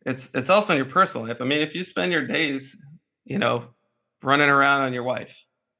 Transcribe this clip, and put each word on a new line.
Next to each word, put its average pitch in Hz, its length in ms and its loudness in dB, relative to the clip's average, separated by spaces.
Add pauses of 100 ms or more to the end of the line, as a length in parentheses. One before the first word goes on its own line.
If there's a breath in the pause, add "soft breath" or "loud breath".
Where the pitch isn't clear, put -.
It's, - 300 -6
it's 131 160 -2
also 202 220 4
in 147 60 4
your 135 80 0
personal 135 420 0
life. 117 120 -8
I 127 40 -6
mean, 143 160 0
if 156 140 -4
you 175 100 -8
spend 180 280 -4
your 147 140 -2
days, 139 500 -4 (480)
you 113 140 -6
know, 120 300 -2 (540)
running 143 260 4
around 139 340 4
on 131 100 -2
your 123 120 -6
wife, - 360 -6 (400)